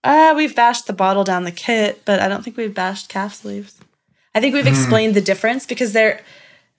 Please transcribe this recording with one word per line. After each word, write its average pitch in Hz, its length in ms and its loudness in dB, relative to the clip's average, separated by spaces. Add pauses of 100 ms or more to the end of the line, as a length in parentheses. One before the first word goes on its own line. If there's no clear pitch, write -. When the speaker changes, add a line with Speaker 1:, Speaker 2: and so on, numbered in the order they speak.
Speaker 1:
Uh, 311 320 6
we've 302 200 -2
bashed 240 320 2
the 214 60 -6
bottle 196 300 0
down 180 220 -2
the 170 60 -8
kit, 214 540 -2
but 196 140 2
I 196 80 0
don't 202 160 -6
think 226 140 -12
we've 220 160 -6
bashed 190 360 -6
calf 202 240 -8
sleeves. 202 420 -14 (600)
I 214 60 2
think 254 120 2
we've 285 140 2
Speaker 2:
Hmm. - 60 4
Speaker 1:
explained 220 420 2
the 202 60 2
difference 220 440 -2
because 233 280 -4
they're 220 260 2 (600)